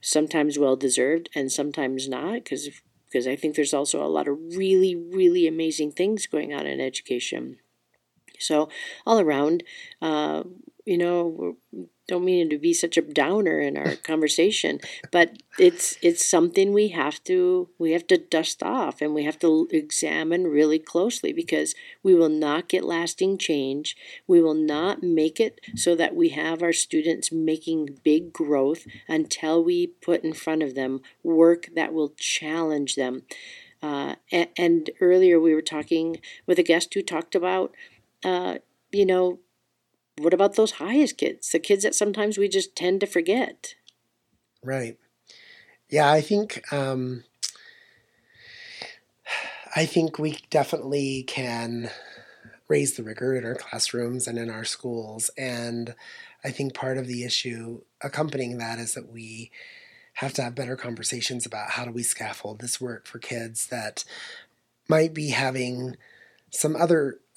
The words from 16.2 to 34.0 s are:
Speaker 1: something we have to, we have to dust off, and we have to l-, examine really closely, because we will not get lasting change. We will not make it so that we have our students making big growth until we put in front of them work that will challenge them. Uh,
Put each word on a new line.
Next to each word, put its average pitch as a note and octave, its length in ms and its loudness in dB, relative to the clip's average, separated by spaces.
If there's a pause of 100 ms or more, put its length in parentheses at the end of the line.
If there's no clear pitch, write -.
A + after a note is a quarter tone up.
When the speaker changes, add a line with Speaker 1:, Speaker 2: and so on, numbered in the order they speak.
Speaker 1:
something F3+ 440 4
we G#3 160 4
have D3+ 340 -4
to, F3+ 460 2 (100)
we E3 140 2
have E3+ 140 0
to E3+ 100 6
dust - 440 -2
off, G#3+ 400 -2
and D3+ 140 -2
we D3+ 80 0
have D#3 160 -4
to E3+ 80 4
l-, D#3+ 240 6
examine D#3+ 760 0
really D3+ 320 4
closely, F3+ 520 -2
because D#3+ 420 -2 (280)
we F#3+ 120 6
will E3 140 8
not D#3 400 0
get F3+ 160 0
lasting E3+ 540 -2
change. C#3+ 580 -4 (320)
We F3 140 8
will D#3+ 120 4
not D#3 480 0
make D#3+ 380 2
it - 220 -2 (140)
so F3 200 2
that E3 180 2
we E3+ 160 4
have D#3 320 -4
our E3+ 120 2
students - 580 -2
making D#3 720 -2
big D#3+ 300 2
growth D3 520 0 (220)
until D#3+ 560 0
we F3 240 2
put - 380 -2
in D#3 80 -4
front D#3 300 -4
of C3 120 -4
them C3 260 -4 (220)
work E3 500 4
that D#3+ 200 -4
will D3+ 240 -2
challenge D#3 800 -4
them. C3 280 -4 (580)
Uh, C#3+ 340 -6 (180)